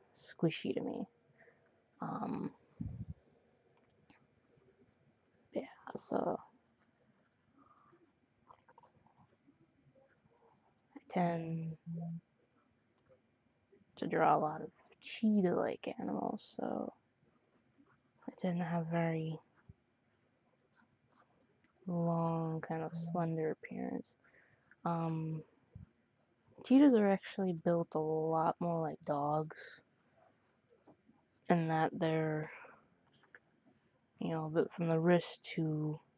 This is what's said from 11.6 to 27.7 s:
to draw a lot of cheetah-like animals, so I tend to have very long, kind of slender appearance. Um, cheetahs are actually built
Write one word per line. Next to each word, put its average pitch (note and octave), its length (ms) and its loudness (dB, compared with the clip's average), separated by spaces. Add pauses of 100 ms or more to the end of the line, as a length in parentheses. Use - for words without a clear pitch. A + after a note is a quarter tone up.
to - 100 -4
draw D#3+ 280 4
a D#3 40 2
lot D#3 220 -2
of - 100 -10 (280)
cheetah-like - 1000 2
animals, - 580 -4
so - 360 -4 (1300)
I - 100 -10
tend F3 220 -2
to F3 60 -2
have E3 220 -2
very D#3+ 500 0 (2500)
long, E3 760 0
kind D#3+ 220 -4
of E3 120 -6
slender E3 560 0
appearance. - 640 -8 (680)
Um, D#3+ 580 -2 (1200)
cheetahs C4+ 280 8
are G#3 160 6
actually F#3+ 440 0
built E3+ 420 2